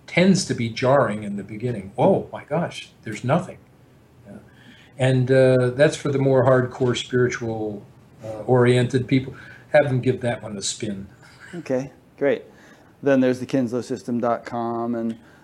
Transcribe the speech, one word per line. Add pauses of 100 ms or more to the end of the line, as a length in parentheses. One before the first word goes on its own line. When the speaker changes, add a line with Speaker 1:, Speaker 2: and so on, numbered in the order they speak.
Speaker 1:
tends
to
be
jarring
in
the
beginning.
"Oh
my
gosh, (140)
there's
nothing." (680)
Yeah. (600)
And,
uh,
that's
for
the
more
hardcore
spiritual, (380)
uh,
oriented
people. (380)
Have
them
give
that
one
a
spin. (480)
Speaker 2:
Okay, (240)
great. (600)
Then
there's
the
kinslow
system
dot
com
and, (280)